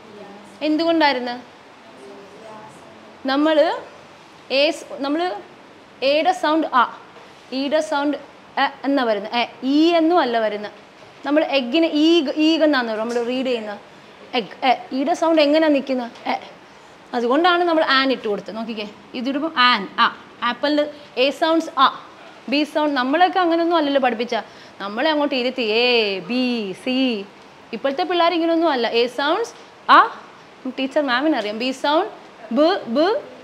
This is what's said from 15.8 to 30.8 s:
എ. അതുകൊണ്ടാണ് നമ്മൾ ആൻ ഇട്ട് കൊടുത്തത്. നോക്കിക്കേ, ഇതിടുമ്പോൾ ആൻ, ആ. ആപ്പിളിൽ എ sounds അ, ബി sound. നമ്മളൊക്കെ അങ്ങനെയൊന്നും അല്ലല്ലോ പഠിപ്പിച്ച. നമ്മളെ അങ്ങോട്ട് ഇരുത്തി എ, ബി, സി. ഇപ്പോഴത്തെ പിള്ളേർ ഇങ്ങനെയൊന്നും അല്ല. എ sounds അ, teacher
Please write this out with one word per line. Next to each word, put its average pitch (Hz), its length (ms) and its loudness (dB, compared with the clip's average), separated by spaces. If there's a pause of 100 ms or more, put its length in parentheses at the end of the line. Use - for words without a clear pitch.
എ. 254 60 -2 (800)
അതുകൊണ്ടാണ് 320 500 2
നമ്മൾ 320 200 2
ആൻ 269 280 2
ഇട്ട് 226 160 -4
കൊടുത്തത്. 196 280 -6
നോക്കിക്കേ, 214 320 -8 (260)
ഇതിടുമ്പോൾ 269 420 -4
ആൻ, 247 320 2 (100)
ആ. - 180 2 (260)
ആപ്പിളിൽ 285 460 0 (280)
എ 262 140 2
sounds 320 480 0
അ, 269 220 2 (480)
ബി 285 160 2
sound. 302 320 -2
നമ്മളൊക്കെ 311 420 2
അങ്ങനെയൊന്നും 339 380 2
അല്ലല്ലോ 277 240 2
പഠിപ്പിച്ച. 240 340 -2 (460)
നമ്മളെ 220 300 -2
അങ്ങോട്ട് 294 240 0
ഇരുത്തി 254 280 -2
എ, 220 560 0
ബി, 233 540 -4
സി. 254 520 -2 (480)
ഇപ്പോഴത്തെ 269 300 -4
പിള്ളേർ 349 320 2
ഇങ്ങനെയൊന്നും 330 360 2
അല്ല. 240 180 0
എ 233 180 2
sounds 302 460 -2 (380)
അ, 359 200 8 (680)
teacher 269 240 -2